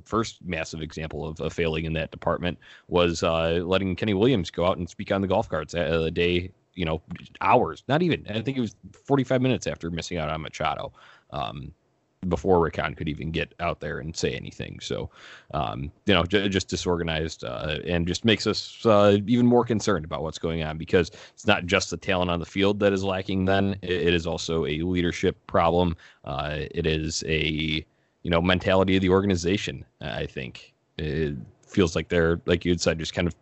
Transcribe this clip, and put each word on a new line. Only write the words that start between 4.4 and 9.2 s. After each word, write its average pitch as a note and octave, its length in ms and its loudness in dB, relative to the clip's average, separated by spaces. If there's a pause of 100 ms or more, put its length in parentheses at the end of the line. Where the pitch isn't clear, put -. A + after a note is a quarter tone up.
go E2+ 160 -2
out F2+ 120 2
and F2 120 -6
speak - 220 -8
on G2 100 2
the F#2+ 60 0
golf F#2+ 200 2
carts D#2 280 -6
a, E2 300 0
a D#2+ 60 -2
day, F2 380 0 (240)
you F2+ 120 -4
know, D#2+ 140 -2 (420)
hours, F#2+ 460 2
not D3 140 2
even, E3 260 0
I G#2+ 140 -4
think C3+ 160 -4
it B2+ 40 -2
was G#2+ 140 -4 (160)
forty-five C3 480 0